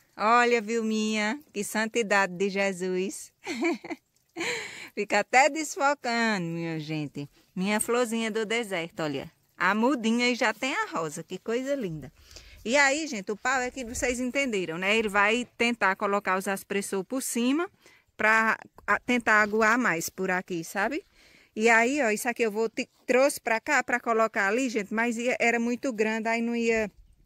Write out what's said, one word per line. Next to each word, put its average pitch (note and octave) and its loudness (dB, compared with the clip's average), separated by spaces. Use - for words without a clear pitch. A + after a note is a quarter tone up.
Olha, A#3+ 4
Vilminha, G#3+ -2
que G3+ -4
santidade G#3 0
de G3 0
Jesus. F#3 -4
<laughs> - -8
Fica G#3 0
até C4 6
desfocando, B3 0
minha E3 -4
gente. D3+ -6
Minha G#3 0
florzinha A3+ 0
do A3 -2
deserto, F#3+ -4
olha. D3 -4
A F#3 2
mudinha A#3+ 2
e B3 2
já A3+ 0
tem C4+ -4
a G#4+ -2
rosa, E3 -6
que F3+ -10
coisa C4 -4
linda. E3 -6
E A#3 2
aí, C#4+ 4
gente, G#3+ -6
o G3+ -4
pau B3+ 0
é B3 -4
que C4 -10
vocês B3 -4
entenderam, A#3+ -2
né? G3 2
Ele A3 2
vai G#3 2
tentar A#3 2
colocar G3+ 0
os G3 -6
aspersor G3 -4
por B3+ -6
cima C4 -2
pra, A3 2
a, G3+ 2
tentar A#3+ 4
aguar A3 2
mais F3 0
por F#3+ -4
aqui, F3+ -4
sabe? A#3 -4
E A3 2
aí, A#3+ 4
ó, A#3 2
isso G#3+ -2
aqui A#3+ -2
eu A3 2
vou A3 -2
te, - -8
trouxe C4+ 4
pra A3+ -2
cá C4+ 2
pra B3 -2
colocar A3 2
ali, B3 0
gente, G#3 -4
mas A3+ 0
ia, A#3+ -2
era A#3 2
muito A#3+ -2
grande, A3 -2
aí A#3 0
não A#3 -2
ia, A3+ 0